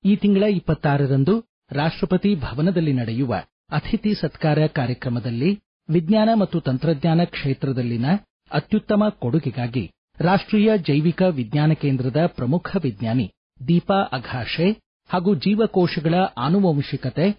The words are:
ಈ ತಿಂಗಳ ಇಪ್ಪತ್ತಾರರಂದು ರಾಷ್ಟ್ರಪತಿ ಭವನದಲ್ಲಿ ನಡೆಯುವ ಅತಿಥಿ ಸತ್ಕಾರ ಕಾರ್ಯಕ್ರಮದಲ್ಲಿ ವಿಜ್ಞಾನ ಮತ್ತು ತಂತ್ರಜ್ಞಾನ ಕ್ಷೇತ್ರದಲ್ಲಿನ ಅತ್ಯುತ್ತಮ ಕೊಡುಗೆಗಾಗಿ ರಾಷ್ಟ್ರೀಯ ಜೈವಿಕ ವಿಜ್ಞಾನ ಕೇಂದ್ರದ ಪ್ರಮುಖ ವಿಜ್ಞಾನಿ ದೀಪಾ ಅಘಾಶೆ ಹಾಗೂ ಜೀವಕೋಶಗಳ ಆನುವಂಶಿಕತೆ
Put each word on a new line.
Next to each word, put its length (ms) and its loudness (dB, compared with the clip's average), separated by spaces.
ಈ 120 4
ತಿಂಗಳ 260 2
ಇಪ್ಪತ್ತಾರರಂದು 920 2
ರಾಷ್ಟ್ರಪತಿ 640 0
ಭವನದಲ್ಲಿ 580 0
ನಡೆಯುವ 400 -2
ಅತಿಥಿ 440 -2
ಸತ್ಕಾರ 520 0
ಕಾರ್ಯಕ್ರಮದಲ್ಲಿ 840 -2
ವಿಜ್ಞಾನ 460 2
ಮತ್ತು 260 0
ತಂತ್ರಜ್ಞಾನ 640 0
ಕ್ಷೇತ್ರದಲ್ಲಿನ 800 -4
ಅತ್ಯುತ್ತಮ 560 0
ಕೊಡುಗೆಗಾಗಿ 760 -4
ರಾಷ್ಟ್ರೀಯ 580 2
ಜೈವಿಕ 440 0
ವಿಜ್ಞಾನ 500 0
ಕೇಂದ್ರದ 540 0
ಪ್ರಮುಖ 560 -4
ವಿಜ್ಞಾನಿ 440 -2
ದೀಪಾ 340 0
ಅಘಾಶೆ 540 -4
ಹಾಗೂ 240 2
ಜೀವಕೋಶಗಳ 800 0
ಆನುವಂಶಿಕತೆ 920 0